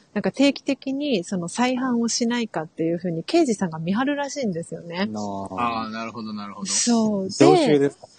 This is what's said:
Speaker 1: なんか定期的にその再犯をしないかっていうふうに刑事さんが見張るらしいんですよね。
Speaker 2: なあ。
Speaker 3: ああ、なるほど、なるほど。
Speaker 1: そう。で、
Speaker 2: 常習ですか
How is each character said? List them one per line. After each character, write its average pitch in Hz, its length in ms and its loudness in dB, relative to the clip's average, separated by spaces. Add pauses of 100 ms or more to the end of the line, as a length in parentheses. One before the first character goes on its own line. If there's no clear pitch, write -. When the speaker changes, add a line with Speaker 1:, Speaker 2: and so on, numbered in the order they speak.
(120)
Speaker 1:
な 208 80 -2
ん - 20 -6
か 190 100 0
定 277 200 4
期 - 100 -6
的 269 300 -4
に 269 320 0
そ 202 120 -6
の 170 100 -4
再 247 300 0
犯 247 240 0
を 233 80 0
し - 180 0
な 240 140 0
い 226 80 -6
か 165 140 -6
っ 156 40 -8
て - 160 -8
い 165 120 0
う 170 40 -4
ふ 170 80 -6
う 180 40 -2
に 165 120 -4
刑 339 220 2
事 240 100 0
さ 190 120 -2
ん 160 40 -2
が 160 80 -8
見 165 140 -4
張 247 140 0
る 285 100 0
ら 285 140 -4
し 277 120 -6
い 240 40 -2
ん 196 60 -2
で 165 100 -4
す 165 120 -10
よ 170 60 -12
ね。 170 260 -4
Speaker 2:
な 214 140 -6
あ。 98 340 -6
Speaker 3:
あ 117 280 -2
あ、 110 80 -8
な 113 140 -8
る 113 80 -10
ほ 113 100 -10
ど、 110 100 -8
な 104 160 -10
る 98 60 -14
ほ 104 80 -10
ど。 196 40 -6
Speaker 1:
そ 220 540 0
う。 190 80 -4
で、 - 20 -8
Speaker 2:
常 - 260 8
習 247 220 6
で 139 120 4
す - 80 -20
か - 80 -20 (120)